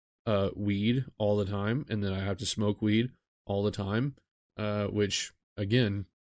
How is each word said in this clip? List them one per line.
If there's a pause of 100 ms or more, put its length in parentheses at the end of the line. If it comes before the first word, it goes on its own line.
(260)
uh,
weed (120)
all
the
time
and
that
I
have
to
smoke
weed (340)
all
the
time, (420)
uh,
which, (240)
again, (160)